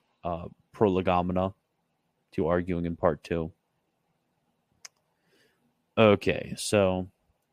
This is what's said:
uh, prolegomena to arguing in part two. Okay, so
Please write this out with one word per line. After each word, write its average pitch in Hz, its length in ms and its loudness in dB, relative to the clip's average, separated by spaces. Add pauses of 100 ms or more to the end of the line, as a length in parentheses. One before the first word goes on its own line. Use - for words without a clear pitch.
(240)
uh, 85 220 -8 (280)
prolegomena 92 800 0 (800)
to 90 160 -2
arguing 87 380 -2
in 85 100 -6
part 80 260 -2
two. 82 300 -6 (2500)
Okay, 101 600 2
so 92 520 0 (440)